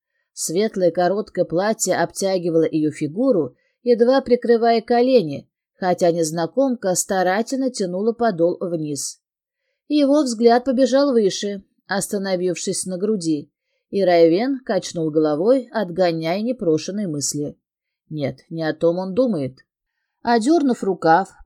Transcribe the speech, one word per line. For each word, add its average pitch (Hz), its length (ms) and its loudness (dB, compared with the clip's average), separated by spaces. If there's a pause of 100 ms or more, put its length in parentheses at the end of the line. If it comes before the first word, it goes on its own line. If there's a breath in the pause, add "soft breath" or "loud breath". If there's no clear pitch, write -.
(320)
Светлое 185 580 -2
короткое 180 540 0
платье 185 520 -2
обтягивало 170 680 0
её 151 260 0
фигуру, 160 680 -2 (260)
едва 240 380 4
прикрывая 233 600 2
колени, 240 680 2 (300)
хотя 180 320 2
незнакомка 170 840 -2
старательно 214 760 -2
тянула 196 420 -4
подол 180 480 0
вниз. 156 600 -6 (680)
Его 294 340 4
взгляд 233 420 2
побежал 269 480 2
выше, 202 500 -2 (240)
остановившись 190 1000 -4
на 185 120 -6
груди, 170 540 -2 (380)
и 196 120 -2
Райвен 180 600 4
качнул 170 460 -4
головой, 156 640 2
отгоняя 175 680 -2
непрошеные 196 640 -4
мысли. 147 500 -6 (520)
"Нет, 143 320 -6 (100)
не 165 120 -8
о 156 120 -2
том 170 240 0
он 185 160 -6
думает". 180 440 -2 (640)
Одёрнув 240 600 2
рукав, 180 460 2 (180)